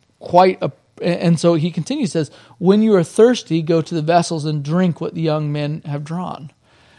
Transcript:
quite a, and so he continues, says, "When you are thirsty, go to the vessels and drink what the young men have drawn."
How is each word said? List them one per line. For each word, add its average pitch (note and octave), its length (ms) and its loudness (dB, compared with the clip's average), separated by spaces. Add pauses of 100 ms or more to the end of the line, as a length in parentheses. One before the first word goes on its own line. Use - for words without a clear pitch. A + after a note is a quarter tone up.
(200)
quite F#3+ 420 2
a, D#3 100 -4 (300)
and E3+ 380 0
so E3+ 160 2
he D#3+ 160 -2
continues, G#3+ 400 -4
says, D#3+ 200 -4 (260)
"When G3+ 260 4
you A3 120 4
are E3+ 80 4
thirsty, A3 580 2
go E3 200 0
to E3+ 140 -8
the D3+ 80 -2
vessels E3 420 0
and D3+ 180 -4
drink E3+ 380 0
what F3 140 -8
the E3 60 -6
young D3+ 300 -2
men D3 320 -6
have D3 200 -8
drawn." E3+ 480 -10 (460)